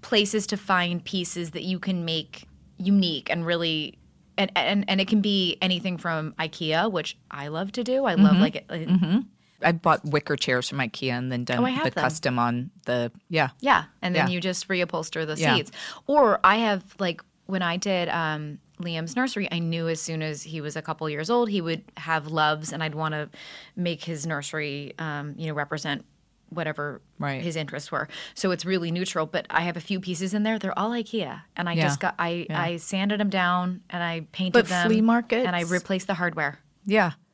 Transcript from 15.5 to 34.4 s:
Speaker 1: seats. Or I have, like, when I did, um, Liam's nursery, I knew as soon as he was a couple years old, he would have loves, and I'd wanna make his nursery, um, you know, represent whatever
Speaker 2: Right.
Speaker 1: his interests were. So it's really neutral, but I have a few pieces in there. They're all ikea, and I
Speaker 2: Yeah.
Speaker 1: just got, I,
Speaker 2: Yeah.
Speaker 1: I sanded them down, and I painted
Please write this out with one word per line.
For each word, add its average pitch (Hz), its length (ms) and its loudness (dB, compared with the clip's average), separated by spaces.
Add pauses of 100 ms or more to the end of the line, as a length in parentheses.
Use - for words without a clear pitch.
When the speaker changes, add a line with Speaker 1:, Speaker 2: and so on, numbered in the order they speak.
Speaker 1:
seats. - 160 0 (380)
Or 269 340 6
I 196 140 8
have, 214 260 2 (160)
like, 175 240 -2 (240)
when 190 160 -2
I 170 140 0
did, 185 320 0
um, 151 500 -2 (220)
Liam's 165 340 -4
nursery, 247 380 0
I 170 80 0
knew 165 260 0
as 160 140 0
soon 160 200 -4
as 156 220 -4
he 160 180 -8
was 147 140 -8
a 156 80 -6
couple 156 260 -6
years 151 220 -4
old, 240 180 4
he 202 120 2
would 165 240 -2 (120)
have 156 300 -2
loves, 156 460 2
and 156 100 -4
I'd 156 140 -4
wanna 156 340 -4 (460)
make 175 260 -2
his 156 240 -6
nursery, 143 720 -6
um, 147 400 -6
you 160 80 -6
know, 156 80 -4
represent 147 500 -2 (440)
whatever 151 520 -4 (200)
Speaker 2:
Right. 139 200 -4
Speaker 1:
his 165 140 -4
interests 151 380 -6
were. 143 160 -2 (260)
So - 160 0
it's 175 140 -2
really 175 260 0
neutral, 175 360 -2
but - 220 -4
I - 120 2
have 170 160 -2
a 170 40 -8
few 185 200 -4
pieces 180 340 -4
in 208 80 2
there. 220 160 0
They're 190 180 -4
all 214 140 0
ikea, 226 500 -4 (160)
and 175 120 -2
I 170 60 0
Speaker 2:
Yeah. 165 100 4
Speaker 1:
just 143 160 2
got, - 180 -2
I, 170 320 -4
Speaker 2:
Yeah. 160 100 -2
Speaker 1:
I 170 180 -2
sanded 202 420 -2
them 208 100 2
down, 180 600 0
and 175 120 -4
I 165 300 -4
painted 185 220 -2